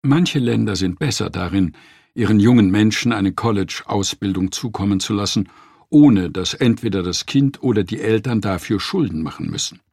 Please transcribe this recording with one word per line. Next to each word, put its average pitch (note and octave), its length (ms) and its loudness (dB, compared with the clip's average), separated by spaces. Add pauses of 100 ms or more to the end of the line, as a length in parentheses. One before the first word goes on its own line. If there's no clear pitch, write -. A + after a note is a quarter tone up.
Manche D3+ 380 2
Länder A2+ 340 0
sind F2+ 240 -2
besser - 320 -4
darin, F2+ 460 -2 (380)
ihren G#2+ 260 2
jungen A2 300 6
Menschen G#2+ 420 2
eine G2 200 0
College-Ausbildung G2 1160 -2
zukommen G2+ 480 -4
zu G#2+ 160 -4
lassen, G2+ 340 -2 (420)
ohne A#2+ 400 6
dass F#2 240 -6
entweder A2 500 -2
das F2 220 -6
Kind C#3 360 0
oder G#2+ 220 0
die G#2 160 -8
Eltern A2 400 0
dafür G2 400 -4
Schulden F2+ 420 -4
machen - 260 -8
müssen. - 320 -8 (120)